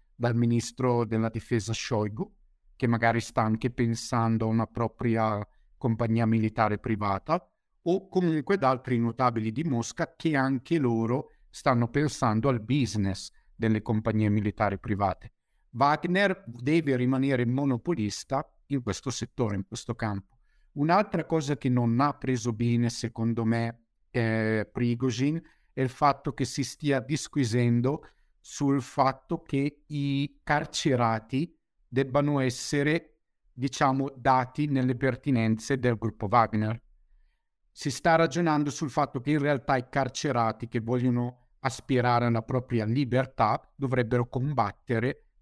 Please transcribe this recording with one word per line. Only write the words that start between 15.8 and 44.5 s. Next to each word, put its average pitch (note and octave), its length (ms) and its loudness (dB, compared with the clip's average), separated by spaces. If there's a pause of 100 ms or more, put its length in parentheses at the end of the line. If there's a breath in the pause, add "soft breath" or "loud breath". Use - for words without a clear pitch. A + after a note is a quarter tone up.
deve C#3 480 0
rimanere B2+ 500 2
monopolista C3 1040 -2 (180)
in C#3 140 -2
questo A2+ 280 -6
settore, A2 460 -4
in F#2+ 120 -4
questo - 260 -8
campo. G#2 440 -8 (360)
Un'altra E3+ 520 0
cosa D3 320 -2
che - 120 -2
non A#2+ 300 2
ha C#3+ 140 2
preso B2 400 -2
bene, A#2+ 360 2
secondo A2+ 540 -4
me, A2+ 440 -2 (240)
eh, A2 600 0
Prigozhin, B2 680 0 (360 soft breath)
è C3 40 0
il C3 80 0
fatto C#3 440 0
che - 100 -2
si C3+ 200 -4
stia C#3 360 -2
disquisendo B2 1120 0 (320 soft breath)
sul C#3 400 -2
fatto C3+ 600 -2
che C#3+ 420 -4
i C#3 560 -4
carcerati C3 1120 0 (320)
debbano C#3 520 0
essere, C#3+ 800 -2 (340)
diciamo, C3+ 600 0
dati C3 500 0
nelle B2+ 300 0
pertinenze A#2+ 840 0
del A#2+ 220 2
gruppo A2+ 280 -4
Wagner. A2 540 2 (880)
Si - 220 -8
sta E3 240 2
ragionando D#3 560 2
sul C#3 180 -4
fatto C#3 320 -2
che B2+ 80 -4
in D3+ 80 2
realtà C#3+ 400 0
i B2+ 100 -4
carcerati A#2+ 800 -2
che A#2+ 120 -4
vogliono B2 720 -2 (100)
aspirare B2 640 0
alla A#2 160 2
propria B2 420 -2
libertà A#2+ 800 0 (140)
dovrebbero B2 520 0
combattere B2 960 -2 (160)